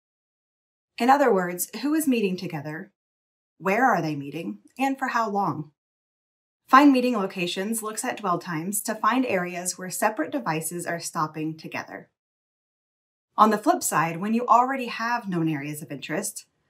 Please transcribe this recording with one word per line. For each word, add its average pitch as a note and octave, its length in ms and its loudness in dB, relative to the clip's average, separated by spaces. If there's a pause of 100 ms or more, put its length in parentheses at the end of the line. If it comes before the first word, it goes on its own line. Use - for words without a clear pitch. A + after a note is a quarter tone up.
(960)
In A#3+ 120 2
other C4+ 240 6
words, F3+ 380 -2 (100)
who D4 120 0
is D#4 160 2
meeting G#3 260 2
together? D#3 560 -8 (680)
Where F#3+ 280 2
are G3+ 160 4
they D#3 160 -2
meeting? D#3 420 -8 (180)
And C4+ 220 0
for B3+ 100 -4
how A3+ 200 0
long? F3+ 420 -2 (960)
Find C#4+ 240 10
Meeting B3 240 2
Locations F#3+ 680 -2
looks G#3+ 220 -8
at B3+ 140 -4
dwell F3+ 200 0
times E3+ 440 -4
to A3 140 -4
find A#3 300 2
areas F3+ 520 -4
where F#3 120 -10
separate C4 420 -2
devices E3+ 540 -4
are - 140 -6
stopping D#3 560 -6
together. - 540 -12 (1300)
On G#3+ 120 6
the G#3+ 80 2
flip D#4+ 240 2
side, E3 360 0
when G#3 160 -4
you A#3+ 120 0
already B3 420 4
have A3+ 420 -6
known F3 180 0
areas D3 340 -4
of D3+ 100 -14
interest, D3+ 540 -8 (240)